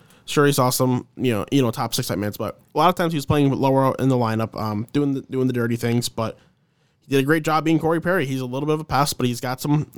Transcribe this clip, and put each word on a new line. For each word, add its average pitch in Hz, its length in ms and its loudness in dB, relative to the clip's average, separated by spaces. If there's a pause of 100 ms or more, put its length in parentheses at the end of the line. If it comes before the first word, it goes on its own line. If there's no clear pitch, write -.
(260)
Sure, 147 200 4
he 143 60 4
saw 127 180 2
some, 127 360 0 (100)
you 123 160 0
know, 101 180 -2
you 139 100 4
know, 120 120 2
top 117 220 -4
six - 140 -4
type 101 100 -2
minutes, 101 180 -4
but - 220 -8 (160)
a - 40 0
lot 151 100 4
of 180 60 4
times 170 180 -2
he 175 40 -4
was 139 100 -4
playing 143 260 4
lower 135 460 2
in 131 100 2
the 131 80 4
lineup, 110 420 -2
um, 107 340 -4
doing 143 220 0
the, 131 80 -4
doing 131 260 -2
the 127 40 0
dirty 117 240 -2
things, 117 320 -2
but - 300 -6 (680)
he 135 80 -2
did 135 60 4
a - 20 0
great 156 200 2
job 156 220 0
being 160 140 2
Corey 160 220 -2
Perry. 175 240 -2
He's 135 160 -4
a 127 60 -6
little 131 200 -6
bit 151 80 0
of 156 60 -4
a 151 40 -12
pest, 139 340 0
but 127 80 0
he's 120 140 -2
got 127 200 -6
some 147 360 0